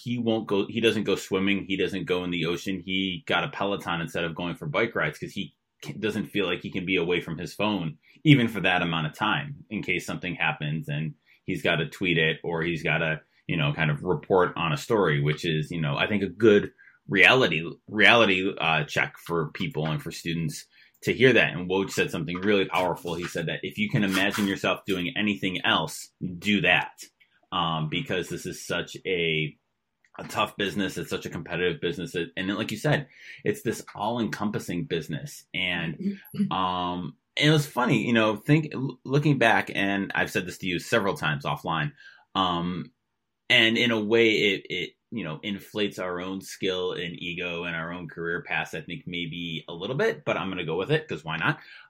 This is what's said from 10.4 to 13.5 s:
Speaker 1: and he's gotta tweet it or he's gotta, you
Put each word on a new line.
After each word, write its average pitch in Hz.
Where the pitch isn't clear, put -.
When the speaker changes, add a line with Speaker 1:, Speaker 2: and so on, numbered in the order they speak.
Speaker 1:
and 76
he's 90
gotta 82
tweet 85
it 80
or 82
he's 82
gotta, 80
you 90